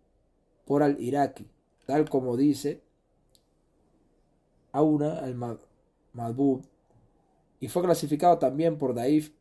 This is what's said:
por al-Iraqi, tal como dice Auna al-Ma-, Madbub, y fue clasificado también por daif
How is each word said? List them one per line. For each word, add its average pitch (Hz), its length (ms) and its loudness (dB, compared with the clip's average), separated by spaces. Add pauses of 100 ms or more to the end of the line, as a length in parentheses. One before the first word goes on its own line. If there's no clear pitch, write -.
(640)
por 143 180 2
al-Iraqi, 143 640 -2 (400)
tal 151 220 0
como 127 300 -2
dice 147 420 0 (1900)
Auna 151 460 0
al-Ma-, 120 400 -8 (560)
Madbub, 131 480 0 (960)
y 131 80 -8
fue 175 140 0
clasificado 165 560 2
también 156 400 0
por 131 160 -2
daif 147 460 0